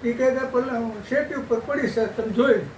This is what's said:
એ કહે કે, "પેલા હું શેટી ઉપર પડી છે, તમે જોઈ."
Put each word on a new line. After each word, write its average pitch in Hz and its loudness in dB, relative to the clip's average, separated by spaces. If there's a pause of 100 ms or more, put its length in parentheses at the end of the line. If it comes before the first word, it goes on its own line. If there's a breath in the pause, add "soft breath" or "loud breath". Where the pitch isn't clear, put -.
એ 233 2
કહે 254 4
કે, 254 0
"પેલા 254 0
હું 220 -6
શેટી 294 0
ઉપર 240 -2
પડી 285 -2
છે, 220 -2
તમે 226 -2
જોઈ." 233 4 (180)